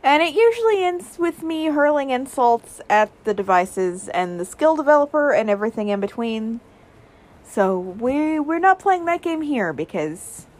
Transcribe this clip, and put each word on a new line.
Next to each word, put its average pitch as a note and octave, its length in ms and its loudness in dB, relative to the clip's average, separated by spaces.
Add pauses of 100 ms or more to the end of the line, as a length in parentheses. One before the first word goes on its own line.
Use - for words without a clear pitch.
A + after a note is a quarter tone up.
And C#4+ 220 4
it E4 100 -2
usually A4+ 520 2
ends F4+ 340 -6
with E4+ 240 -2
me D#4+ 240 -4
hurling D4 440 2
insults B3 760 0
at G#3+ 220 2 (140)
the G#3+ 100 -2
devices F#3+ 760 0
and F3+ 280 -4
the F3 60 -6
skill D#4 320 0
developer D4 560 2
and G#3+ 180 0
everything G#3 380 -2
in G3+ 100 -2
between. A3+ 640 -6 (840)
So F#3+ 340 0
we, B3+ 600 -2
we're D#4 200 -2
not F#4 200 4
playing F4+ 280 0
that E4+ 160 -2
game E4 200 -4
here A#3+ 300 -2
because D#3 760 -8 (140)